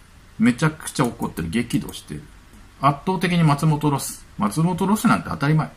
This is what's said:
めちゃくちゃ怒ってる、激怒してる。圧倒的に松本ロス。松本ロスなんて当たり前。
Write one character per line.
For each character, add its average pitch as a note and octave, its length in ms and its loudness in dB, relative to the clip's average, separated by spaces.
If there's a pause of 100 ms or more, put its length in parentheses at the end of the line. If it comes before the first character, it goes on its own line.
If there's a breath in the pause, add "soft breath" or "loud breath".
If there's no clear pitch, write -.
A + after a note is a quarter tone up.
(380)
め A#2+ 160 4
ち D#3 100 0
ゃ D#3 60 4
く - 200 -12
ち - 100 -6
ゃ C3+ 40 4
怒 A#2 220 -4
っ - 40 -6
て F2 120 -8
る、 E2 80 -6
激 A#2+ 300 -2
怒 C2+ 120 -12
し - 80 -16
て - 140 -16
る。 C#2+ 80 -14 (580)
圧 D3 260 0
倒 F#3+ 120 0
的 F3+ 140 0
に E3+ 100 4
松 D3 240 4
本 D3+ 240 2
ロ C#3 80 0
ス。 - 260 -10 (140)
松 G#2 240 0
本 F3+ 240 0
ロ G#3 100 4
ス A#3 100 -2
な A#2+ 100 4
ん E2 60 -4
て - 60 -12
当 E2 80 -8
た C#3 120 -2
り D#3 60 4
前。 D3 220 0